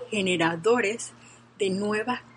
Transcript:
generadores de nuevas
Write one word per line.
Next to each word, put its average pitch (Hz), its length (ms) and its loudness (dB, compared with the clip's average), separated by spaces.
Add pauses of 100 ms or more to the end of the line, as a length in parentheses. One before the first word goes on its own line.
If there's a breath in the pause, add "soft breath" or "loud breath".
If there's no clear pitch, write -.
generadores 196 1040 0 (440 loud breath)
de 196 120 0
nuevas 208 520 -2 (140)